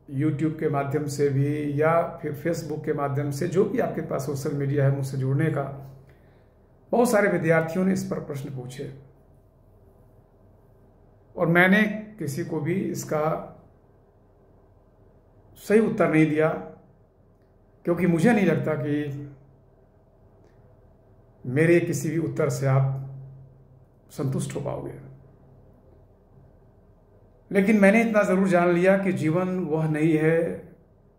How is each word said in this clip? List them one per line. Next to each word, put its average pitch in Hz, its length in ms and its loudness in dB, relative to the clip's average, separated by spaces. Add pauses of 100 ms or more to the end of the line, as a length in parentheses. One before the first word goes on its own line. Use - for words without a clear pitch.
(100)
YouTube 151 500 -2
के 156 80 0
माध्यम 139 380 -2
से 139 220 0
भी 147 520 -2
या 165 420 2
फिर 151 240 -8
Facebook 160 380 -4
के 156 80 -2
माध्यम 143 380 -2
से, 175 180 -4
जो 175 160 2
भी - 140 -4
आपके 170 220 -2
पास 151 260 -6
social 147 280 -4
media 139 300 0
है, 135 120 2
मुझसे 135 200 -6
जुड़ने 139 340 0
का, 139 420 -8 (1000)
बहुत 240 200 4
सारे 208 180 4
विद्यार्थियों 165 560 2
ने 190 80 2
इस 190 120 -2
पर - 160 -6
प्रश्न 139 300 -10
पूछे 131 480 -12 (2500)
और 180 100 -2
मैंने 185 360 6 (360)
किसी 156 260 -6
को 160 160 -6
भी 160 140 -2
इसका 156 800 -4 (2000)
सही 214 260 2
उत्तर 170 320 0
नहीं 156 140 6
दिया, 151 220 2 (1400)
क्योंकि 170 220 0
मुझे 170 260 4
नहीं 202 140 4
लगता 151 280 0
कि 147 540 -6 (2250)
मेरे 165 340 4
किसी 170 300 -4
भी 156 80 -2
उत्तर 156 300 -2
से 135 180 -2
आप 135 360 0 (1080)
संतुष्ट - 460 -4
हो - 40 -6
पाओगे। - 340 -8 (2500)
लेकिन 202 240 4
मैंने 202 260 6
इतना 214 200 2
ज़रूर 190 260 2
जान 175 200 4
लिया 180 300 4
कि 190 140 -2
जीवन 175 460 -2
वह 160 300 -2
नहीं 156 300 2
है 160 500 0 (500)